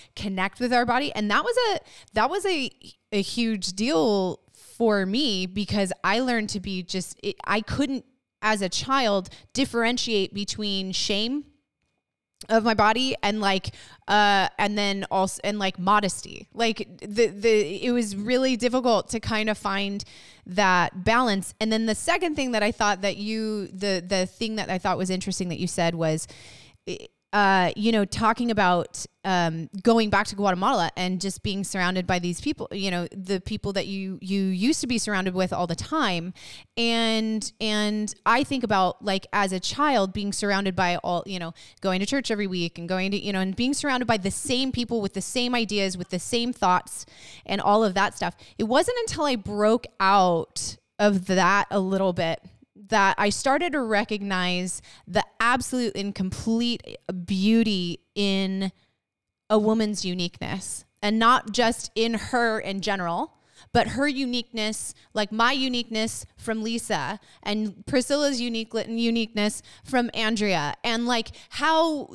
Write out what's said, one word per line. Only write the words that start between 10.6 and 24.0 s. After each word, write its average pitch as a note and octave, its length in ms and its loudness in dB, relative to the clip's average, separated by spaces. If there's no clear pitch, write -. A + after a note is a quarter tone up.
shame A3+ 540 -2
of A3+ 120 4
my A3 120 2
body A3+ 480 2
and, G#3+ 180 0
like, G3 300 0
uh, G3+ 400 4
and G#3 180 0
then G3 340 -2
also, F#3+ 320 0
and, G#3 160 -2
like, F#3+ 200 -2
modesty. G3 720 0
Like, A3 340 -2
the, G#3+ 280 2
the, G3+ 580 2
it B3 60 0
was A3 220 0
really B3 440 0
difficult A#3+ 500 2
to A3+ 120 -6
kind G#3+ 280 -2
of G#3 80 0
find G3 480 -4
that F#3 580 2
balance. G#3+ 580 0
And A3 120 0
then A3 140 0
the G#3+ 80 2
second E4 420 0
thing C4 160 -2
that G#3+ 100 2
I G#3+ 100 2
thought G#3 280 0
that G3 160 0
you, G#3+ 520 -4
the, F#3+ 380 -2